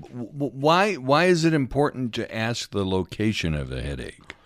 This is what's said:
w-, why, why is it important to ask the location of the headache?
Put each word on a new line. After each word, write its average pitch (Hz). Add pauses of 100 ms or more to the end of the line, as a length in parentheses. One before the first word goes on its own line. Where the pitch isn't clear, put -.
w-, 127
why, 165
why 139
is 170
it 160
important 131
to 104
ask 113
the 101
location 92
of 69
the 64
headache? - (120)